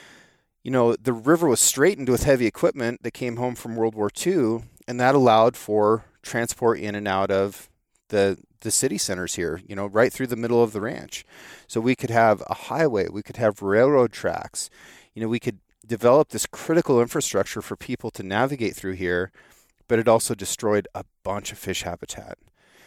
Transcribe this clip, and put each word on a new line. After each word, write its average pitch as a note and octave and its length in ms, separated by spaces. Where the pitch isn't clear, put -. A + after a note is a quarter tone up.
You B2+ 80
know, A#2 240
the B2+ 160
river D3+ 340
was D3 140
straightened C#3 480
with A#2+ 160
heavy B2+ 220
equipment A#2+ 580
that A#2 80
came A#2+ 240
home B2 180
from A#2 220
World A2+ 180
War G#2 160
Two, A#2+ 540
and B2 100
that B2+ 160
allowed A#2 420
for G#2+ 480
transport A#2 580
in G#2 160
and G#2 100
out G2 240
of G2 380
the, G2 300
the A2 100
city E3 260
centers F2+ 380
here, E2+ 300
you G2+ 100
know, G2 100
right A2 260
through C3 140
the A#2+ 100
middle A#2 260
of A2 100
the G#2+ 80
ranch. - 440
So A#2 120
we B2 140
could A#2+ 160
have A2+ 380
a E2 60
highway, A#2+ 540
we G2 140
could - 140
have G#2+ 260
railroad A#2+ 480
tracks, - 580
you A2 80
know, A2+ 60
we A#2 100
could G#2+ 200
develop A#2+ 440
this G#2+ 140
critical D#3+ 560
infrastructure A2+ 600
for - 140
people - 340
to - 140
navigate A2+ 500
through F#2 200
here, F2+ 360
but A2+ 140
it A2+ 80
also A#2 260
destroyed G#2 580
a G#2 120
bunch G2 300
of G#2 60
fish - 260
habitat. - 520